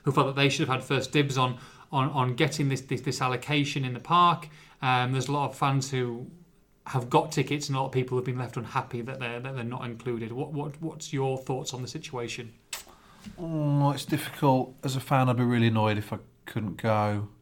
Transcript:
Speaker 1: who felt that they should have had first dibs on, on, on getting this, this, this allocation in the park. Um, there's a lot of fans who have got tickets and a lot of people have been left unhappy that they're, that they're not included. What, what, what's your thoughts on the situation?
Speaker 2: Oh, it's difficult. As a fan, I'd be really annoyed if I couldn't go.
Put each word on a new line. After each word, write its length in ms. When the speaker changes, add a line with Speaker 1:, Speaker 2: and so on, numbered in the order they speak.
Speaker 1:
who 80
felt 160
that 80
they 140
should 180
have 120
had 40
first 280
dibs 260
on, 200
on, 200
on 240
getting 340
this, 120
this, 200
this 200
allocation 640
in 100
the 60
park. 480
Um, 320
there's 140
a 40
lot 180
of 80
fans 340
who 360
have 200
got 220
tickets 360
and 80
a 40
lot 80
of 40
people 240
have 100
been 120
left 200
unhappy 440
that 180
they're, 200
that 160
they're 80
not 220
included. 460
What, 220
what, 300
what's 280
your 240
thoughts 380
on 80
the 60
situation? 680
Speaker 2:
Oh, 520
it's 140
difficult. 800
As 120
a 40
fan, 280
I'd 100
be 60
really 240
annoyed 300
if 160
I 60
couldn't 320
go. 520